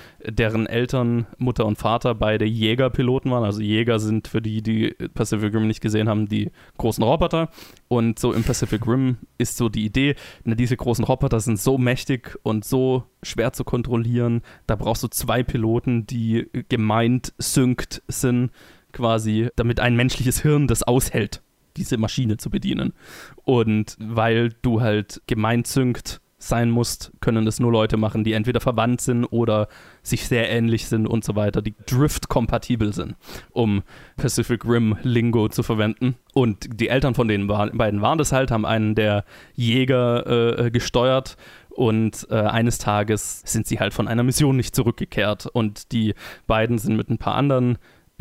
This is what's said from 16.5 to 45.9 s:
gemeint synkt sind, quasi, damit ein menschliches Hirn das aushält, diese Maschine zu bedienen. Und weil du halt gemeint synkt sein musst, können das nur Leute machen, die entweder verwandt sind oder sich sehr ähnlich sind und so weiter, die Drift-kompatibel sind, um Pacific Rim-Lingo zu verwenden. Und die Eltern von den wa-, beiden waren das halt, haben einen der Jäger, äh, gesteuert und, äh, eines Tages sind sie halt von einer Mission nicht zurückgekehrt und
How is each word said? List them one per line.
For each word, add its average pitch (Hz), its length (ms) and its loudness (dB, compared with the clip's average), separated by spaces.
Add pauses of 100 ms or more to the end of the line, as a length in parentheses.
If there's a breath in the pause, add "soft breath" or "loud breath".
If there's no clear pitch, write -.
gemeint 113 720 2
synkt - 680 0
sind, 123 440 0 (420 loud breath)
quasi, 110 600 0
damit 120 240 0
ein 120 160 2
menschliches 123 480 0
Hirn 147 240 2
das 113 160 0
aushält, 120 580 0 (360)
diese - 200 -4
Maschine 110 400 -2
zu 107 140 -8
bedienen. 101 420 -4 (500 loud breath)
Und 110 560 2
weil 113 500 2 (120)
du 113 200 2
halt 107 440 -2
gemeint 113 400 0
synkt - 560 -2 (180)
sein 117 300 0
musst, - 500 -2
können 113 260 0
das 110 140 -2
nur 120 120 2
Leute 110 260 2
machen, 110 260 0
die 110 100 0
entweder 110 260 0
verwandt 120 420 0
sind 120 240 0
oder 110 420 2 (360 loud breath)
sich - 240 -4
sehr 117 240 0
ähnlich 117 340 0
sind 110 220 0
und 117 160 -2
so 104 120 -4
weiter, 104 280 0
die 107 100 -6 (140)
Drift-kompatibel 120 1040 0
sind, - 220 -8 (360 loud breath)
um 104 300 2 (360 loud breath)
Pacific 120 460 0
Rim-Lingo 117 840 2
zu 117 140 -2
verwenden. 110 500 0 (200)
Und 117 460 0
die 117 100 0
Eltern 131 260 2
von 120 120 2
den 101 220 2
wa-, 104 240 0
beiden 104 280 0
waren 143 180 2
das 143 140 0
halt, 131 180 2
haben 110 160 0
einen 110 260 2
der 104 320 2 (300 loud breath)
Jäger, 120 1120 2
äh, 120 60 0
gesteuert 127 680 0 (320 loud breath)
und, 110 600 0
äh, 110 60 -2
eines 113 440 2
Tages 104 680 -2
sind - 220 -2
sie 107 120 -4
halt 104 140 -2
von 104 140 -2
einer 117 160 0
Mission 135 340 2
nicht - 180 -2
zurückgekehrt 107 720 0
und 110 440 -4